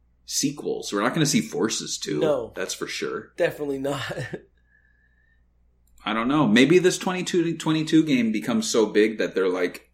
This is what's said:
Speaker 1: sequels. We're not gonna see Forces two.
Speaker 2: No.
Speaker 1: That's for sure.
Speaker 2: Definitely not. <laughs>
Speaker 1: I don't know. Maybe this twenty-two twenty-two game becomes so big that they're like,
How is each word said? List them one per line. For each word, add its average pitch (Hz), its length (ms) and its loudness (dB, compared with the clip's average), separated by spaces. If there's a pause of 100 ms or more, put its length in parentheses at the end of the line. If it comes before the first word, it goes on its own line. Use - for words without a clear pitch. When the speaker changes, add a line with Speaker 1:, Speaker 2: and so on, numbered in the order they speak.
(240)
Speaker 1:
sequels. - 680 -4
We're 101 100 0
not 127 120 0
gonna 156 120 0
see 117 160 2
Forces - 560 -4
two. - 220 -4
Speaker 2:
No. 131 340 -2
Speaker 1:
That's 92 200 -8
for - 120 -10
sure. - 500 -8
Speaker 2:
Definitely 147 420 -4
not. 135 340 -6
<laughs> - 1900 -18
Speaker 1:
I 104 80 -4
don't 113 160 -2
know. 143 180 2
Maybe 131 320 6
this 175 200 2
twenty-two 175 580 -2
twenty-two 156 480 2
game 120 260 2
becomes 110 400 -2
so 110 160 4
big 107 320 4
that 90 160 -2
they're 95 140 2
like, 90 460 -4